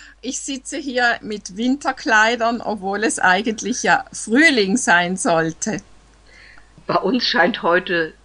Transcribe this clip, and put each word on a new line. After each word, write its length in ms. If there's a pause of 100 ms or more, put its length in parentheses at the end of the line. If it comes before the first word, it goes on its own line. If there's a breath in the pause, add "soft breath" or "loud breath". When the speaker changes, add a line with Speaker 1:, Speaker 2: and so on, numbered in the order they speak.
(220 loud breath)
Speaker 1:
Ich 200
sitze 360
hier 440
mit 340
Winterkleidern, 1040
obwohl 440
es 140
eigentlich 640
ja 280
Frühling 640
sein 380
sollte. 600 (1080 soft breath)
Speaker 2:
Bei 120
uns 280
scheint 380
heute 500 (120)